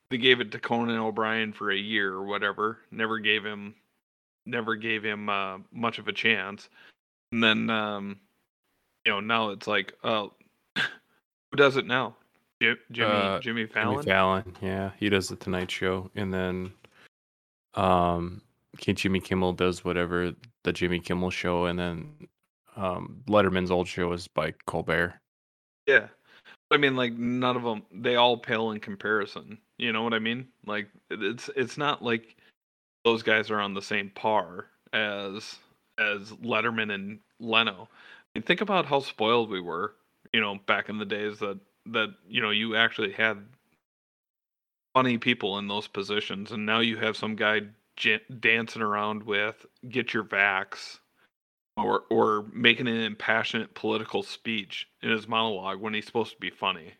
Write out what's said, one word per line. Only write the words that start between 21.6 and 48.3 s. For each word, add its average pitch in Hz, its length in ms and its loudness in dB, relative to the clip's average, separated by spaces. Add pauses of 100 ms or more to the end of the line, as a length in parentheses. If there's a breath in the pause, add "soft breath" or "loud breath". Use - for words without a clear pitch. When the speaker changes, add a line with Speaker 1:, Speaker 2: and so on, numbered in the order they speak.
Speaker 2:
and 87 140 -2
then, 82 480 -8 (480)
um, 90 520 -6
Letterman's 95 440 4
old 87 160 2
show 87 260 -2
is 87 140 -8
by 80 260 -2 (140)
Colbert. 82 520 0 (680)
Speaker 1:
Yeah, 113 200 6 (640 loud breath)
I 151 60 6
mean, 139 180 4
like, 123 180 0
none 123 440 0
of 120 80 -4
'em, 107 260 -2
they 120 240 0
all 120 220 6
pale 113 340 -2
in 107 80 -6
comparison. 101 800 -4 (200)
You 120 140 0
know 110 120 0
what 120 100 0
I 113 60 2
mean? 117 280 -4 (180)
Like, 104 220 -4 (220)
it, 104 120 -6
it's, 110 360 -4
it's 123 200 -2
not 147 260 -2
like 117 340 -4 (640 soft breath)
those 113 200 4
guys 110 280 4
are 107 80 2
on 101 140 -2
the 98 80 -4
same 101 300 -2
par 98 560 0 (260)
as, 104 640 -4 (400)
as 104 340 0
Letterman 110 640 -2
and 101 260 -8 (200)
Leno. 113 520 0
I - 480 -12
mean, 110 40 -8
think 180 180 2
about 196 240 2
how 139 160 2
spoiled 113 480 2
we 95 100 -4
were, 87 360 -6 (360)
you 113 80 4
know, 104 160 -2 (120)
back 104 220 0
in 107 100 -6
the 107 60 -4
days 104 340 -4
that, 98 200 -4 (280)
that, 110 220 0 (200)
you 120 120 0
know, 107 100 0
you 107 260 0
actually 113 340 2
had 107 320 0 (1500)
funny 127 240 4
people 107 400 0
in 101 100 -6
those 101 200 -4
positions, 101 640 -4
and 107 140 -6
now 110 140 2
you 113 180 2
have 110 200 -2
some 110 180 -4
guy 107 260 2 (360)
j-, 107 240 2 (180)